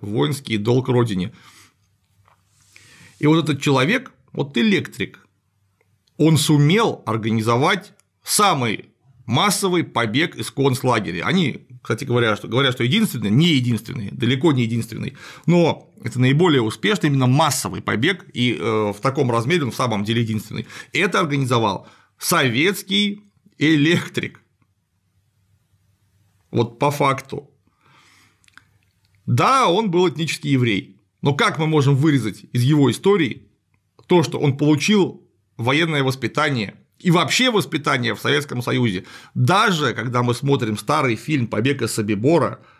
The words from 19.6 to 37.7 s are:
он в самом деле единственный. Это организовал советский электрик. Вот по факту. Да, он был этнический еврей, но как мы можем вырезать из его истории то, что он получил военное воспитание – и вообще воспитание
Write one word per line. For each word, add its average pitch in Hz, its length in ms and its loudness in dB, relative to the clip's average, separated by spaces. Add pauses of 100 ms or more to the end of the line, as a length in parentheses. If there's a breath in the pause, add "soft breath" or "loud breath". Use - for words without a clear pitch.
он 113 80 -4
в - 40 -14
самом 113 280 -2
деле 113 180 0
единственный. 110 460 -6 (240 loud breath)
Это 180 280 0
организовал 127 680 -2 (300 soft breath)
советский 190 1080 0 (340)
электрик. 156 840 0 (2000)
Вот 117 280 -2
по 143 120 0
факту. 139 580 -4 (1800 soft breath)
Да, 208 440 2
он 208 200 0
был 175 200 2
этнический 143 420 -4
еврей, 120 480 0 (220)
но 139 120 0
как 190 240 0
мы 156 80 -2
можем 143 300 4
вырезать 131 560 0
из 120 100 -2
его 143 300 4
истории 180 560 0 (600)
то, 180 140 4
что - 160 -4
он 143 200 0
получил 151 680 2 (320)
военное 143 480 0
воспитание – 131 720 -2 (240)
и 180 120 0
вообще 185 400 2
воспитание 143 640 -2